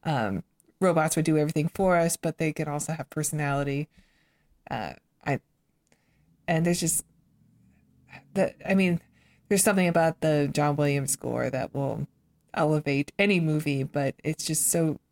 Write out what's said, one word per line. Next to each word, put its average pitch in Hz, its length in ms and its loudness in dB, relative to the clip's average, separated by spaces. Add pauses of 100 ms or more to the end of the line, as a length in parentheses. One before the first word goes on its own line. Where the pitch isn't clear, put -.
um, 113 400 -2 (360)
robots 160 360 2
would 160 100 2
do 160 120 4
everything 151 320 0
for 185 280 2
us, 170 200 2
but 160 200 -4
they 156 160 -2
could 151 140 -4
also 147 260 -4
have 160 160 -8
personality. 143 760 -2 (840)
Uh, 101 240 -6 (320)
I, 139 140 -2 (1080)
and 165 180 2
there's 175 140 2
just, - 240 -2 (1300)
the, 190 200 0 (160)
I 190 60 2
mean, 180 260 2 (480)
there's 196 140 2
something 190 240 4
about 165 340 2
the 147 320 2
John 147 220 0
Williams 143 360 0
score 123 380 -4
that 127 240 -6
will 135 340 -4 (460)
elevate 147 640 0
any 202 220 4
movie, 151 440 0
but 139 400 -4
it's 156 220 -6
just - 240 -2
so 160 300 0 (120)